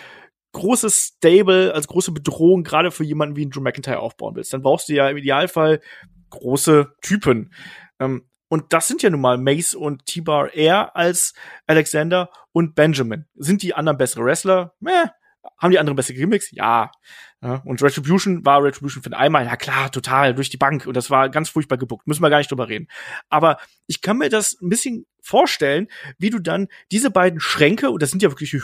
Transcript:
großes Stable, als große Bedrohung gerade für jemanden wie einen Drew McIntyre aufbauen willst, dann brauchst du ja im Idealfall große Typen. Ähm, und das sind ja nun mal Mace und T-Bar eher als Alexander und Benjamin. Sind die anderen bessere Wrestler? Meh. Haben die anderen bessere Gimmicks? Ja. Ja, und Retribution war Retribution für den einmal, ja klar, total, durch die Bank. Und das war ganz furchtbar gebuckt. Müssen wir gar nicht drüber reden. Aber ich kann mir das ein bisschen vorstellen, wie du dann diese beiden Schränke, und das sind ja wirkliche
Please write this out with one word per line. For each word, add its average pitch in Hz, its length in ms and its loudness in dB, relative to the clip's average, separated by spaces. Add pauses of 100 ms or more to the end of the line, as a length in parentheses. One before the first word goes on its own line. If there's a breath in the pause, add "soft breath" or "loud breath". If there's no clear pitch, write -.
(540 loud breath)
großes - 640 -2
Stable, 185 560 6
als 151 140 -6
große 180 240 -2
Bedrohung 165 520 2
gerade 165 280 0
für 160 120 -6
jemanden 151 320 -4
wie 147 60 -6
einen 143 100 -6
Drew 139 100 -10
McIntyre 127 380 -4
aufbauen 113 360 -10
willst, 117 180 -10
dann 135 80 -8
brauchst 135 260 2
du 151 60 -4
ja 139 160 4
im 147 80 -4
Idealfall 151 640 0 (480 loud breath)
große 143 720 2
Typen. 139 500 0 (480 loud breath)
Ähm, 131 300 -6 (180)
und 160 240 -4
das 165 160 2
sind 294 140 -4
ja 220 80 4
nun 147 120 0
mal 123 180 2
Mace 143 340 0
und 147 320 -8
T-Bar 156 480 -4
eher 165 420 2
als 175 380 0 (320 loud breath)
Alexander 160 640 0 (220 soft breath)
und 165 240 0
Benjamin. 147 580 0
Sind 185 300 -2
die 175 100 -4
anderen 151 240 -2
bessere 123 260 -2
Wrestler? 175 560 0
Meh. 320 120 -6 (680)
Haben 180 140 2
die 165 80 6
anderen 147 160 0
bessere 127 200 -4
Gimmicks? 185 360 -2
Ja. 110 400 0 (500 loud breath)
Ja, 123 240 -6
und 131 180 -6
Retribution 160 600 0
war 143 180 6
Retribution 139 400 -4
für 120 60 -12
den 107 60 -10
einmal, 139 300 2
ja 120 100 -6
klar, 135 360 -4
total, 131 420 0
durch 131 160 -4
die 131 80 -12
Bank. 139 300 0
Und 123 80 -6
das 123 140 -4
war 135 200 2
ganz 151 200 -4
furchtbar 147 280 -4
gebuckt. 120 300 -10
Müssen 151 140 -4
wir 156 80 4
gar 147 80 4
nicht 143 120 0
drüber 123 200 -6
reden. 107 180 -10 (420 loud breath)
Aber 156 280 2 (300 loud breath)
ich - 140 -8
kann 214 160 -2
mir 277 120 -2
das - 320 -2
ein 175 80 -4
bisschen 233 360 -4 (160)
vorstellen, 170 640 0 (300 loud breath)
wie 190 120 -2
du 226 100 -4
dann 170 280 -4 (240 loud breath)
diese 220 200 0
beiden 180 280 2
Schränke, 196 520 2
und 175 100 -4
das 143 80 -2
sind 185 140 -2
ja 175 60 4
wirkliche 147 340 -6